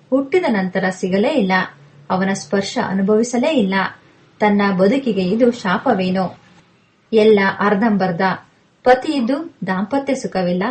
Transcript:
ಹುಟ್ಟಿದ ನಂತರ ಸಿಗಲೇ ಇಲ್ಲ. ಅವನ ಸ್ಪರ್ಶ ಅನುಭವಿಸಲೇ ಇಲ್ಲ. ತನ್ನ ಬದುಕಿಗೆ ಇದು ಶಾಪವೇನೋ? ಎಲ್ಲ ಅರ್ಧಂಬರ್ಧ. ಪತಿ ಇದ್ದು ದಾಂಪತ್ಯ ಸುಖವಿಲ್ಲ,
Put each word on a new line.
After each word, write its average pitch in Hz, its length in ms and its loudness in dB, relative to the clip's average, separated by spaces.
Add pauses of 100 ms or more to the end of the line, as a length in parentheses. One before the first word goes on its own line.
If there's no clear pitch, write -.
ಹುಟ್ಟಿದ 277 380 0
ನಂತರ 190 420 -2
ಸಿಗಲೇ 196 400 -2
ಇಲ್ಲ. 220 220 0 (580)
ಅವನ 185 240 -2
ಸ್ಪರ್ಶ 196 520 -4
ಅನುಭವಿಸಲೇ 220 640 0
ಇಲ್ಲ. 202 220 0 (640)
ತನ್ನ 208 220 2 (160)
ಬದುಕಿಗೆ 202 440 2
ಇದು 226 300 2
ಶಾಪವೇನೋ? 190 840 -2 (760)
ಎಲ್ಲ 214 260 6 (200)
ಅರ್ಧಂಬರ್ಧ. 196 640 0 (600)
ಪತಿ 254 300 4
ಇದ್ದು 285 400 -2 (140)
ದಾಂಪತ್ಯ 214 480 -2
ಸುಖವಿಲ್ಲ, 185 560 -2